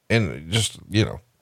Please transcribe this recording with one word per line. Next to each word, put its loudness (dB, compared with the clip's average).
and 0
just, 0
you 4
know, -6